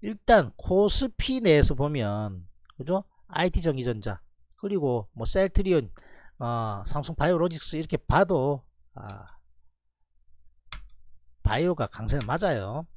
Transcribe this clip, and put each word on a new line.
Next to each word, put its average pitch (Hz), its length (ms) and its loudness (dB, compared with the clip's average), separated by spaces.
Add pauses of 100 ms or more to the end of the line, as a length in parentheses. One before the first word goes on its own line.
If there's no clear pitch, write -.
일단 208 560 4
코스피 220 840 0
내에서 151 340 6
보면, 104 720 -4 (300)
그죠? 175 260 -4 (240)
아이티 180 340 0
전기전자, 120 580 -4 (360)
그리고 143 580 -2
뭐 113 120 -6
셀트리온, 185 680 2 (480)
어, 113 480 -4
삼성 147 280 -4
바이오로직스 165 600 0
이렇게 160 220 -4
봐도, 143 680 2 (300)
아, 101 320 -16 (2250)
바이오가 135 420 0
강세는 120 400 -4
맞아요. 139 720 -4